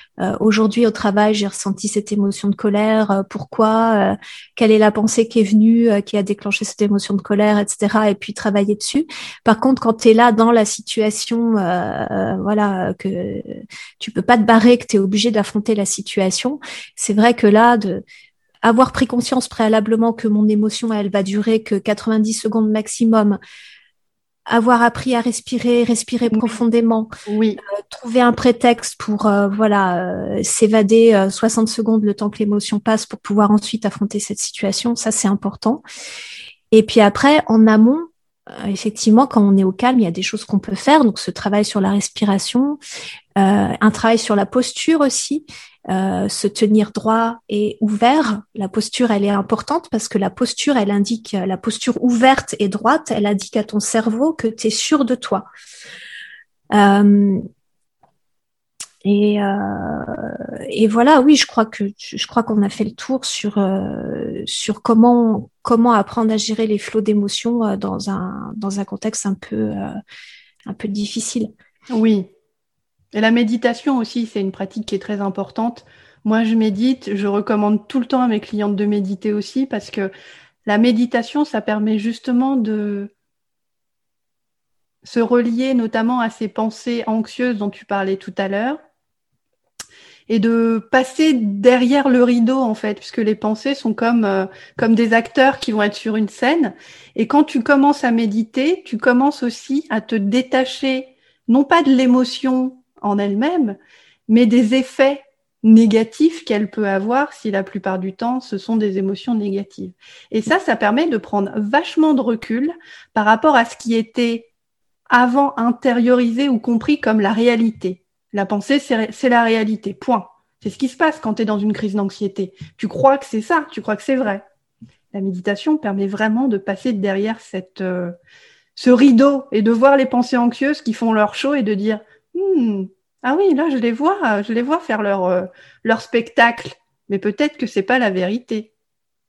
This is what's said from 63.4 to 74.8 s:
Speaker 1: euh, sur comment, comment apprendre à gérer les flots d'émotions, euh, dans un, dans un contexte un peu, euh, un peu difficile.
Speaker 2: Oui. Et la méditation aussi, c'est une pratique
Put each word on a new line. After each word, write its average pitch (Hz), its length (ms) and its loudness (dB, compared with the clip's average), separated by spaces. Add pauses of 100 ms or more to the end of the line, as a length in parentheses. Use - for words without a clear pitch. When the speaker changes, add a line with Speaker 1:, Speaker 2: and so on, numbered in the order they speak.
Speaker 1:
euh, - 880 -4
sur - 380 -8
comment, 226 680 4 (140)
comment 233 300 2
apprendre 220 380 0
à 220 60 0
gérer 220 300 -4
les 214 100 0
flots 220 240 -4
d'émotions, 214 640 -2
euh, 196 100 -2
dans 196 360 -6
un, 190 440 -8
dans 202 240 -6
un 196 60 -6
contexte 214 400 -8
un 196 80 -2
peu, 208 380 -6
euh, 202 240 -8 (720)
un 202 60 -10
peu 214 140 -10
difficile. 208 600 -6 (420)
Speaker 2:
Oui. 220 380 0 (840)
Et 208 60 -4
la 220 120 2
méditation 240 640 0
aussi, 226 280 -4
c'est 214 140 -8
une 190 140 -4
pratique 196 320 -10